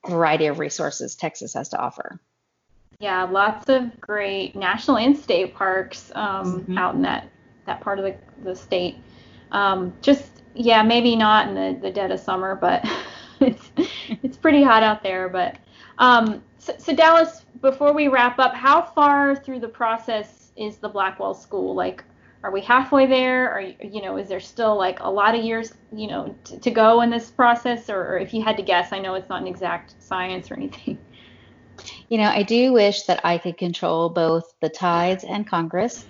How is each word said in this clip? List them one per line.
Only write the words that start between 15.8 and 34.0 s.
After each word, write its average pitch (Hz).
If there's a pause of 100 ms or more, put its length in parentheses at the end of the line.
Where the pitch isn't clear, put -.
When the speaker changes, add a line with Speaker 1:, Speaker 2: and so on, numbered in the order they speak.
Speaker 2:
um, 233 (160)
so, -
so 320
Dallas, 320 (160)
before 277
we 294
wrap 247
up, 262
how 277
far 285
through 262
the 226
process 226
is 214
the 214
Blackwell 196
School? 185
Like, 185 (380)
are 196
we 196
halfway 262
there? 254
Are 202
you, 190
you 202
know, 190
is 196
there 190
still, 214
like, 196
a 190
lot 202
of 233
years, 226 (200)
you 214
know, - (100)
t-, -
to -
go 226
in 233
this 233
process? 240
Or, 202
or 180
if 190
you 220
had 214
to 196
guess, 180
I 190
know 190
it's 190
not 180
an 185
exact 175
science 185
or -
anything. - (1120)
Speaker 1:
You 226
know, 208
I 208
do 240
wish 202
that -
I 170
could 170
control 170